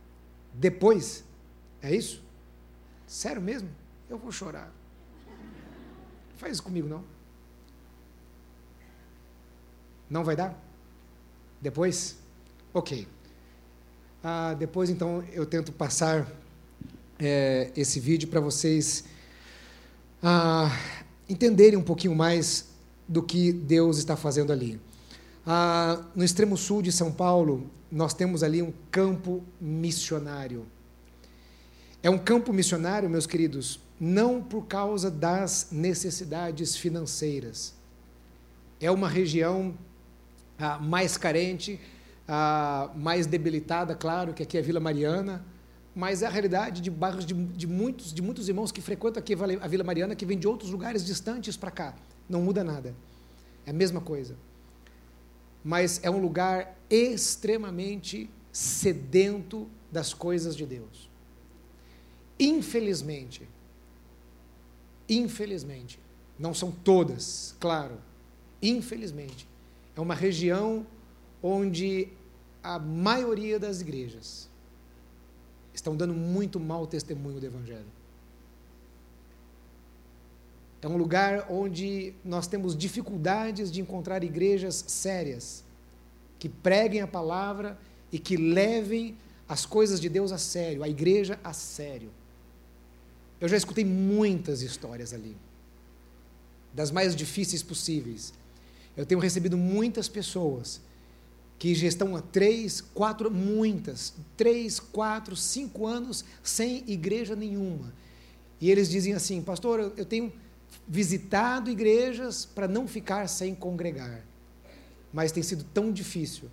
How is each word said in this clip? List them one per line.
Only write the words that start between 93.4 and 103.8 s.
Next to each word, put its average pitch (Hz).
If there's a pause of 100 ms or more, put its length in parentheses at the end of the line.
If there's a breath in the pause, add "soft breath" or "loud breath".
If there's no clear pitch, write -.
Eu 170
já 208
escutei 202
muitas 190
histórias 120
ali, 110 (1400)
das 143
mais 180
difíceis 160
possíveis. 131 (600 loud breath)
Eu 143
tenho 180
recebido 180
muitas 208
pessoas 156 (800 loud breath)
que 170
já 175
estão 180
há 156
três, 214
quatro, 214
muitas, 202 (240)